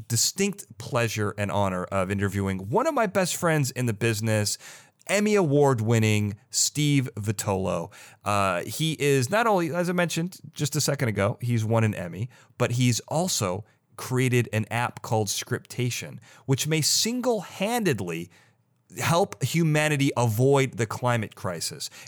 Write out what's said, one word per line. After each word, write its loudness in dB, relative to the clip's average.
distinct -2
pleasure -2
and -2
honor 0
of -2
interviewing -2
one 2
of 0
my 2
best 0
friends 0
in -4
the 0
business, 0
Emmy 2
Award-winning 4
Steve 0
Vitolo. -2
Uh, 2
he -4
is 2
not 2
only, 2
as 0
I -2
mentioned -2
just -2
a 2
second 0
ago, 0
he's 0
won 2
an 0
Emmy, -8
but 0
he's 2
also -2
created 2
an 0
app -4
called 0
Scriptation, -6
which 0
may 0
single-handedly -2
help 0
humanity 2
avoid 4
the -2
climate -2
crisis. -8